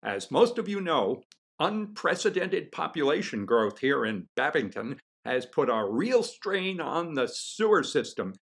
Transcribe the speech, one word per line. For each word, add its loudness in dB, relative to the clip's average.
As -6
most 4
of -6
you -4
know, 0
unprecedented -2
population -2
growth 2
here 2
in -4
Babington -2
has -2
put 0
a 2
real 4
strain -4
on -4
the 2
sewer 2
system -2